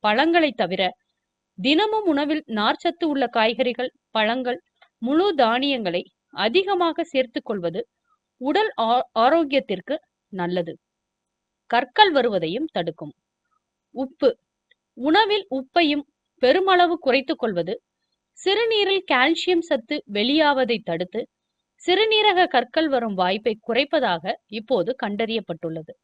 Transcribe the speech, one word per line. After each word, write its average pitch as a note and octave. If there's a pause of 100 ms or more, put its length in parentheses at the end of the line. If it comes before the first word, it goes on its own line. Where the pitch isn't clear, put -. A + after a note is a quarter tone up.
பழங்களை D4+
தவிர F#3+ (760)
தினமும் G4+
உணவில் D4+
நார்ச்சத்து C4
உள்ள C#4+
காய்கறிகள், A#3+ (200)
பழங்கள், A#3+ (400)
முழு D4+
தானியங்களை A#3+ (280)
அதிகமாக E4+
சேர்த்துக் C4
கொள்வது F3+ (600)
உடல் E4+
ஆ-, A#3+ (120)
ஆரோக்கியத்திற்கு C4 (380)
நல்லது. F3 (1000)
கற்கள் C#4+
வருவதையும் G#3+
தடுக்கும். E3 (840)
உப்பு. C4 (680)
உணவில் G4
உப்பையும் C#4+ (380)
பெருமளவு F4
குறைத்துக் C4+
கொள்வது F#3 (640)
சிறுநீரில் G4+
கால்சியம் E4
சத்து D4 (160)
வெளியாவதை C4
தடுத்து F3+ (640)
சிறுநீரக G4+
கற்கள் D#4+
வரும் A#3
வாய்ப்பை G3 (120)
குறைப்பதாக A3+ (120)
இப்போது G#3+
கண்டறியப்பட்டுள்ளது. F#3 (120)